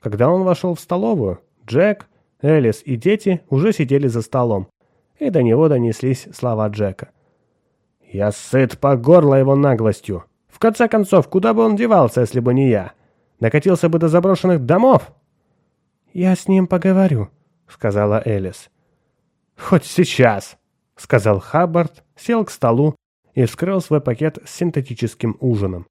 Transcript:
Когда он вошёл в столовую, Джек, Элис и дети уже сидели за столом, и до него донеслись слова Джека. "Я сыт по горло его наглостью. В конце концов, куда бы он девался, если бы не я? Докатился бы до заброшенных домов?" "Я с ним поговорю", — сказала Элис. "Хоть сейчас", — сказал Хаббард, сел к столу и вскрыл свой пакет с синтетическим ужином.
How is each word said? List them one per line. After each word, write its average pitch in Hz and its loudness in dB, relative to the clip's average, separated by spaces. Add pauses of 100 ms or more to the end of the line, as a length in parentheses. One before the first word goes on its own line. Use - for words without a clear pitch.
Когда 117 0
он 185 0
вошёл 180 -2
в 160 -10
столовую, 180 -4 (280)
Джек, 175 0 (340)
Элис 139 0
и 131 -4
дети 185 -2
уже 165 0
сидели 139 0
за 113 -4
столом, 113 -4 (500)
и 285 -2
до 160 0
него 127 4
донеслись 127 -2
слова 110 -4
Джека. 104 -6 (1000)
"Я 101 -2
сыт - -4
по 139 0
горло 143 4
его 135 2
наглостью. 110 -2 (240)
В - -20
конце 226 0
концов, 196 2
куда 208 0
бы 226 2
он 220 2
девался, 202 2
если 123 -2
бы 123 0
не 135 2
я? 95 -2 (460)
Докатился 160 0
бы 165 0
до 165 0
заброшенных 175 2
домов?" 196 2 (1000)
"Я 185 0
с - -4
ним 190 2
поговорю", — 180 0 (400)
сказала 104 0
Элис. 98 -6 (880)
"Хоть - 0
сейчас", — - 0 (380)
сказал 104 0
Хаббард, 165 -4 (100)
сел 233 -2
к - -16
столу 135 0 (380)
и 131 0
вскрыл 180 -2
свой 151 -2
пакет 151 -4
с - -20
синтетическим 123 -6
ужином. 98 -4